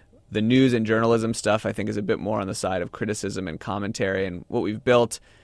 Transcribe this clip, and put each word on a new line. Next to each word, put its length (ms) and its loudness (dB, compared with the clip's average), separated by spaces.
The 100 0
news 300 6
and 120 2
journalism 480 2
stuff, 320 0
I 80 -2
think, 160 -4
is 80 -4
a 60 -2
bit 160 0
more 220 -2
on 80 -4
the 80 -6
side 260 -2
of 80 -8
criticism 560 -6
and 140 -8
commentary. 680 -2
And 220 -8
what 160 -2
we've 180 -4
built, 380 2